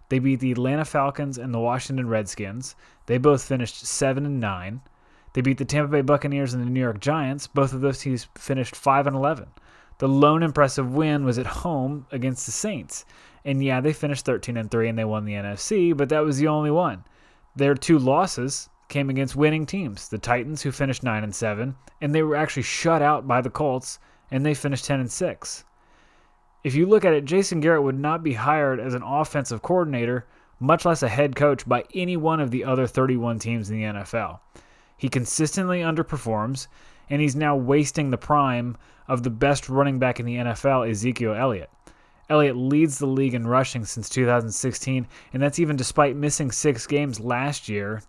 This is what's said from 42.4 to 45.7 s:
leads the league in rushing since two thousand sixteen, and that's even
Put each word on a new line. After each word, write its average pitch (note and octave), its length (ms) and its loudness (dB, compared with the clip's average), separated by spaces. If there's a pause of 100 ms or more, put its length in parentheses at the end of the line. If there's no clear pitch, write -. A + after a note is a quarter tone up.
leads C#3 400 2
the C#3+ 80 -2
league C3+ 300 2
in A#2 100 -2
rushing B2 400 2
since - 240 -8
two B2+ 160 2
thousand A#2+ 240 2
sixteen, B2+ 580 -4 (260)
and C3 100 0
that's C#3+ 160 2
even D3+ 160 2